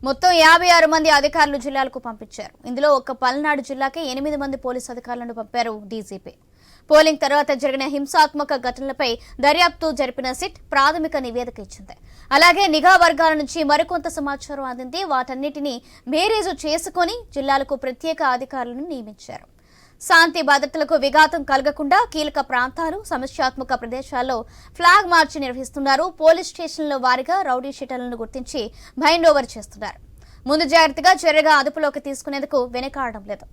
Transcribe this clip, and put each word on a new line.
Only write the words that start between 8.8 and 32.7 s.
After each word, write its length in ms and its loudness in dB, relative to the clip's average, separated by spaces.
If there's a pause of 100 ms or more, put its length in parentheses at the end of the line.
దర్యాప్తు 440 2 (120)
జరిపిన 280 -4 (120)
సిట్ 180 -10 (140)
ప్రాథమిక 440 0 (100)
నివేదిక 400 -8
ఇచ్చింది. 280 -20 (420)
అలాగే 280 6 (100)
నిఘా 200 6 (100)
వర్గాల 360 4
నుంచి 200 -6 (100)
మరికొంత 460 0
సమాచారం 540 -8
అందింది. 300 -10 (120)
వాటన్నిటినీ 600 -4 (400)
బేరీజు 400 0 (100)
చేసుకొని 520 -4 (200)
జిల్లాలకు 480 -2
ప్రత్యేక 360 -6 (160)
అధికారులను 560 -10
నియమించారు. 540 -16 (560)
శాంతి 460 4
భద్రతలకు 560 0
విఘాతం 440 4
కలగకుండా 500 0 (140)
కీలక 280 -4 (100)
ప్రాంతాలు, 480 -4 (140)
సమస్యాత్మక 680 -4
ప్రదేశాల్లో 560 -6 (420)
ఫ్లాగ్ 360 6
మార్చ్ 300 4
నిర్వహిస్తున్నారు. 600 -2 (160)
పోలీస్ 340 4
స్టేషన్ల 420 -6 (100)
వారీగా 320 0 (100)
రౌడీ 300 -4
షీటర్లను 440 -10
గుర్తించి 400 -10 (400)
బైండ్ 280 4
ఓవర్ 240 2
చేస్తున్నారు. 440 -14 (500)
ముందు 160 2 (100)
జాగ్రత్తగా 380 4 (100)
చర్యగా 380 4
అదుపులోకి 460 -4
తీసుకునేందుకు 520 -6 (160)